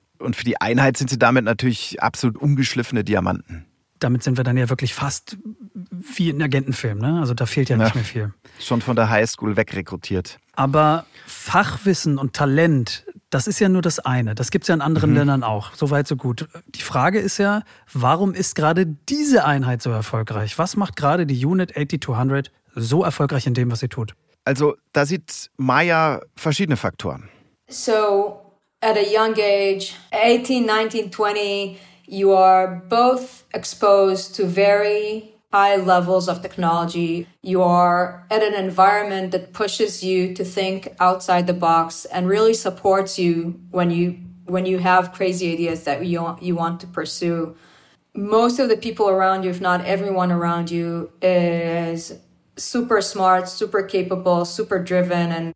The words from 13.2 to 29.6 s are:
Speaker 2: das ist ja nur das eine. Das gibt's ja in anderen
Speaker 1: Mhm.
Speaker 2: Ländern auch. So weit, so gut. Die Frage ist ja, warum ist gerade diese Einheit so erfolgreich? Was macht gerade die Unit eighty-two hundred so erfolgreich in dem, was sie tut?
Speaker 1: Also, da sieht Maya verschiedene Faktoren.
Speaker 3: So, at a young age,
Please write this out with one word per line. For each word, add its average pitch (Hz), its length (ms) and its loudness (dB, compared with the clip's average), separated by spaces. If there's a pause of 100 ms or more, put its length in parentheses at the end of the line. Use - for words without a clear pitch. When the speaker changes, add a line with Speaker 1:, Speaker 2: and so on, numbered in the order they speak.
Speaker 2:
das 135 180 -2
ist 208 140 -4
ja 202 80 4
nur 185 140 2
das 170 160 -2
eine. 123 360 -2
Das 123 160 -4
gibt's - 180 -2
ja 175 60 4
in 156 60 0
anderen 151 300 2
Speaker 1:
Mhm. - 60 6
Speaker 2:
Ländern 139 260 2
auch. 107 320 -4
So 143 160 -2
weit, 143 180 0
so 151 80 -2
gut. 127 320 -4 (260)
Die - 60 -12
Frage 165 380 0
ist 196 180 -2
ja, 208 260 0 (300)
warum 160 400 2
ist 185 220 -4
gerade 165 320 2
diese 254 580 2
Einheit 131 380 0
so 123 80 -4
erfolgreich? 110 680 -4
Was 170 180 -2
macht 202 200 -2
gerade 151 300 2
die 131 180 -2
Unit 180 320 -2
eighty-two 147 400 -4
hundred 135 340 -2 (240)
so 120 300 0
erfolgreich 143 420 -2
in 127 80 0
dem, 123 160 0
was 117 100 -4
sie 123 80 -6
tut? 110 260 -8 (320)
Speaker 1:
Also, 143 300 0 (180)
da 147 100 4
sieht - 540 -8
Maya 156 640 2 (160)
verschiedene 156 420 0
Faktoren. 82 500 -6 (400)
Speaker 3:
So, 208 720 0 (400)
at 220 160 2
a 208 60 4
young 214 360 2
age, 196 560 2 (160)